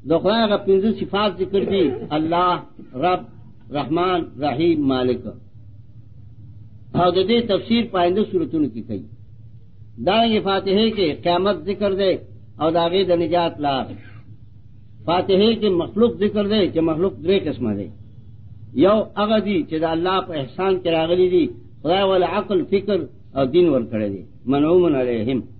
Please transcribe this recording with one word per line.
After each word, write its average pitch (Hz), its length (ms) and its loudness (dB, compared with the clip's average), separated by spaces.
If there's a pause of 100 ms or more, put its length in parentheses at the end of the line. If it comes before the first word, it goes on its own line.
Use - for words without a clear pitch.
د 135 140 -2
خدای 208 220 2
هغه 214 160 2
پنځه 190 340 2
صفات 196 460 -2
ذکر 190 260 0
دي، 190 200 2 (260)
الله، 170 440 2 (400)
رب، 170 280 0 (480)
رحمان، 165 500 -2 (200)
رحیم، 151 480 0
مالک. 127 360 0 (1700)
او 175 160 4
د 180 160 2
دې 233 200 4
تفسیر 226 380 0
په - 140 -6
آینده 180 240 2
سورتونو 160 440 -2
کې 113 140 -8
کوي. 98 240 -10 (920)
دارنګه 214 440 2
فاتحې 190 500 2
کې 196 160 0 (140)
قیامت 180 440 2
ذکر 202 280 -2
دی 190 200 2 (420)
او 151 140 0
د 165 80 0
هغې 170 260 2
د 180 80 0
نجات 170 480 2
لار. 139 260 -2 (1160)
فاتحې 190 520 4
کې 208 140 0
مخلوق 190 480 2
ذکر 208 300 0
دی 214 240 2
چې 160 80 -2
مخلوق 165 340 0
درې 180 260 0
قسمه 123 360 -4
دی. 98 140 -8 (840)
یو 196 240 4 (180)
هغه 214 240 2
دي 196 240 -2
چې 160 160 -8
د 160 60 0
الله 170 360 0
په 175 120 -10
احسان 160 400 -2
کې 180 140 -2
راغلي 170 420 2
دي، 180 160 4 (320)
خدای 180 260 0
ول 190 200 4
عقل، 185 400 -2
فکر 196 340 0 (360)
او 135 120 0
دین 170 240 4
ورکړی 110 400 0
دی، 95 140 -8 (220)
منعوم 151 380 4 (120)
علیهم. 123 440 0 (200)